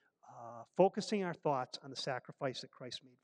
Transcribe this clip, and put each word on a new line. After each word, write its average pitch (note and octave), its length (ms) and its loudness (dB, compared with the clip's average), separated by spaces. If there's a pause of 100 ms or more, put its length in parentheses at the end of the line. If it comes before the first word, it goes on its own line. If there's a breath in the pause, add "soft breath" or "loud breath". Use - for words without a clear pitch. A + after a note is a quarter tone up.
(280 soft breath)
uh, A#2 360 -12 (120)
focusing G3 460 6
our F3 120 -2
thoughts C#3 440 0
on C#3 120 -14
the C3 60 -12
sacrifice C3+ 680 -4
that C3 100 -16
Christ C3 320 -12
made B2 200 -20